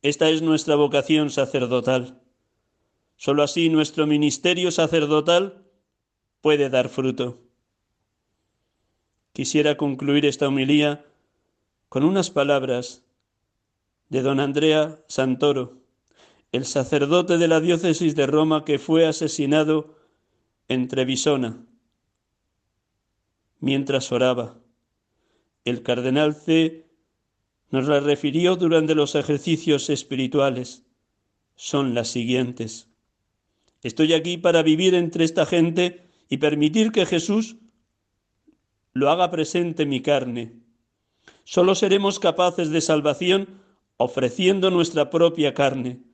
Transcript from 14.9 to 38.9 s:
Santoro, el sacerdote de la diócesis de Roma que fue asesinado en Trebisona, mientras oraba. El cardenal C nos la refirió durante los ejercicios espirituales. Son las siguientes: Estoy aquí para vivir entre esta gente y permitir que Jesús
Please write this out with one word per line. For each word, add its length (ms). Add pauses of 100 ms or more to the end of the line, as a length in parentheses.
Santoro, 760 (680)
el 140
sacerdote 720
de 100
la 120
diócesis 560
de 120
Roma 360
que 160
fue 280
asesinado 880 (680)
en 200
Trebisona, 800 (1900)
mientras 520
oraba. 480 (1040)
El 160
cardenal 540
C 500 (840)
nos 160
la 120
refirió 560
durante 400
los 200
ejercicios 720
espirituales. 960 (680)
Son 380
las 140
siguientes: 800 (960)
Estoy 300
aquí 240
para 260
vivir 320
entre 300
esta 200
gente 600 (220)
y 80
permitir 560
que 120
Jesús 520 (1400)